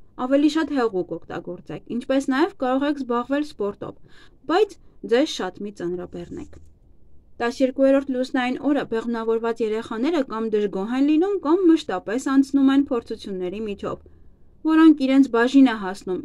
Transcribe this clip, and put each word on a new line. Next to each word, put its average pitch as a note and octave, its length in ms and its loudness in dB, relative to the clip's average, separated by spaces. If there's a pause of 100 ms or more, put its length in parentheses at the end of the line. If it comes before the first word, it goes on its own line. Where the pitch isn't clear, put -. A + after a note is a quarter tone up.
(180)
ավելի C#4 320 2
շատ D4+ 220 -2
հեղուկ A3 400 -2
օգտագործեք, F3 720 -12
ինչպես C4+ 420 -2
նաև C#4+ 280 0
կարող C4 300 -2
եք D4 160 -2
զբաղվել B3 440 -2
սպորտով, - 800 -10 (240)
բայց G4 260 2 (300)
ձեզ A#3+ 260 2
շատ F#3 300 -8
մի G#3 120 -10
ծանրաբեռնեք։ F3 840 -10 (800)
Տասներկուերորդ C4+ 720 0
լուսնային B3+ 500 -4
օրը C#4 260 0
բեղմնավորված A3+ 760 -4
երեխաները A3+ 600 -2
կամ A3 260 -6
դժգոհ G#3 460 -2
են C4+ 120 0
լինում, F4 300 2
կամ F4 260 0
մշտապես C4 640 0
անցնում C4+ 460 4
են C#4 100 4
փորձությունների G#3 800 -6
միջով, G3+ 400 -8 (640)
որոնք D#4 400 6
իրենց C4+ 240 6
բաժին B3+ 400 6
է A3+ 80 -2
հասնում, F#3+ 480 -6